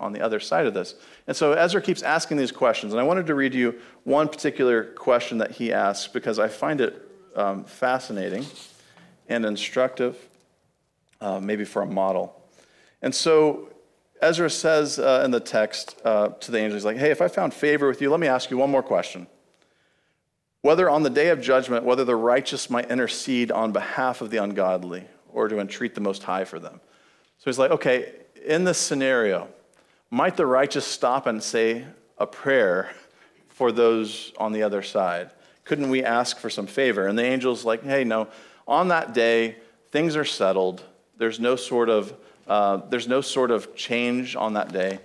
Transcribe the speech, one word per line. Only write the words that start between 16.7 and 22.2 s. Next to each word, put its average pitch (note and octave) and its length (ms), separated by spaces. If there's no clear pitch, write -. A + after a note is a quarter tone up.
he's G2+ 100
like, A2 100
"Hey, D3 140
if C3+ 100
I F3 80
found - 240
favor D3 340
with B2+ 140
you, C#3 100
let D#3+ 100
me D#3+ 60
ask B2+ 240
you B2 60
one C#3 140
more C3+ 120
question. F2+ 440
Whether D#3+ 280
on D3+ 140
the C3+ 60
day D3 180
of D#3 120
judgment, A#2+ 440
whether B2 200
the A#2+ 120
righteous B2+ 520